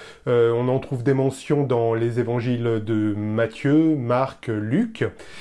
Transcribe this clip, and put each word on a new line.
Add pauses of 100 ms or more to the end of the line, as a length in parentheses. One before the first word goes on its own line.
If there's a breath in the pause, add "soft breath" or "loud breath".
(260 loud breath)
Euh,
on
en
trouve
des
mentions
dans
les
évangiles
de
Matthieu,
Marc,
Luc. (360 loud breath)